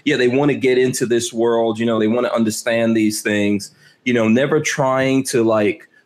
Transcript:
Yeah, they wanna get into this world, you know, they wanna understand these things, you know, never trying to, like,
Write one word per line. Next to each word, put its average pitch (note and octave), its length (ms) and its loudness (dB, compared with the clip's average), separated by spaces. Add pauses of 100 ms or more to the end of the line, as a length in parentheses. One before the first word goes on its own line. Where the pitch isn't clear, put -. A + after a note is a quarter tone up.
Yeah, D3 100 2
they B2 140 2
wanna C3+ 260 0
get B2 220 0
into B2+ 280 0
this A#2 280 -2
world, A2+ 440 0
you A#2 80 -2
know, A2+ 140 0
they G#2+ 80 2
wanna A#2+ 220 0
understand A2+ 640 0
these G#2+ 260 0
things, G#2 500 -2 (340)
you B2+ 80 0
know, A2+ 160 2
never D3 320 2
trying C3 640 0
to, A#2+ 180 0
like, A2 460 0 (160)